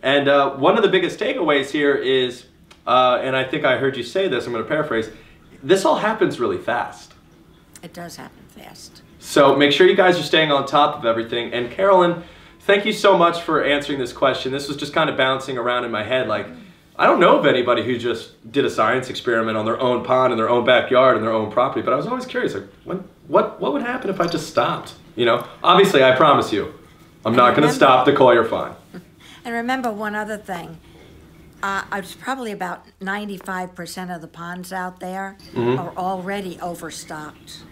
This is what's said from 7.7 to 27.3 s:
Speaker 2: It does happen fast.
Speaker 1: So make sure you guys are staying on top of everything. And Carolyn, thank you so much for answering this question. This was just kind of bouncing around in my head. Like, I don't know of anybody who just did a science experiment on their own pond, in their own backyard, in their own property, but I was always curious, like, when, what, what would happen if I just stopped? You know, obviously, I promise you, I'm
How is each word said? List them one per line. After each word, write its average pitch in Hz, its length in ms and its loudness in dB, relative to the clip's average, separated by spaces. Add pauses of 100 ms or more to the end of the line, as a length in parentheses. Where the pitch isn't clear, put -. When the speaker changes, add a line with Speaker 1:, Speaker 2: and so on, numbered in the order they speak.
Speaker 2:
It 170 100 -18
does 170 240 -16
happen - 320 -20
fast. - 540 -20 (160)
Speaker 1:
So 139 360 4
make 143 160 4
sure 185 160 6
you 190 80 6
guys 185 240 4
are 156 40 -4
staying 156 280 2
on 135 140 0
top 147 320 2
of - 80 -8
everything. 117 480 -2
And 120 160 -4
Carolyn, 180 540 2 (380)
thank 202 240 0
you 214 80 -2
so 196 220 4
much 170 260 2
for 156 220 -2
answering 143 360 -2
this 120 140 -6
question. 131 380 -2
This 143 160 -6
was 143 100 -8
just 143 160 -10
kind 156 180 0
of 139 60 -8
bouncing 131 420 -2
around 120 240 -2
in 117 80 -8
my 107 120 -4
head. 123 240 -2
Like, 104 200 -4 (480)
I - 100 0
don't 262 140 4
know - 180 6
of - 80 0
anybody 120 380 2
who 120 160 -2
just 113 520 -8
did 135 140 0
a 110 40 0
science 120 420 0
experiment 113 460 -2
on 107 80 -2
their 117 140 -2
own 123 240 0
pond, 127 300 2
in 110 40 -2
their 110 120 0
own 120 160 2
backyard, 123 520 4
in 107 60 -2
their 113 80 -2
own 110 200 -2
property, 117 320 0
but 120 100 0
I 131 40 0
was 156 100 -4
always 247 180 -6
curious, 226 300 -4
like, 98 120 -10 (160)
when, 185 200 -8 (240)
what, 185 340 0
what 254 120 -2
would 269 100 -4
happen 247 260 -6
if 185 100 -6
I 170 60 2
just 160 240 -6
stopped? 147 440 -2 (220)
You 120 100 0
know, 117 200 0 (180)
obviously, 175 400 6
I 127 120 6
promise 143 380 4
you, 92 200 -4 (520)
I'm 113 100 0